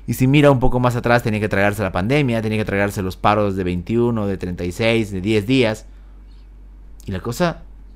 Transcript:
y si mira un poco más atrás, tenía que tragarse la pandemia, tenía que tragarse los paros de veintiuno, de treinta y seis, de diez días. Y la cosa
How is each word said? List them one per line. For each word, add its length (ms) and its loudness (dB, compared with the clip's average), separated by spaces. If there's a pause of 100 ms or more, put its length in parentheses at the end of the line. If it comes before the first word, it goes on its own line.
y 80 -4
si 120 2
mira 240 6
un 80 4
poco 220 2
más 160 2
atrás, 260 2
tenía 160 -2
que 100 0
tragarse 340 0
la 100 -2
pandemia, 500 0
tenía 160 -2
que 60 -2
tragarse 380 -2
los 140 -6
paros 400 0
de 80 -2
veintiuno, 640 -2
de 100 -2
treinta 280 -8
y 80 -4
seis, 380 0
de 100 -6
diez 260 0
días. 400 0 (1160)
Y 80 -8
la 80 -6
cosa 420 -4 (340)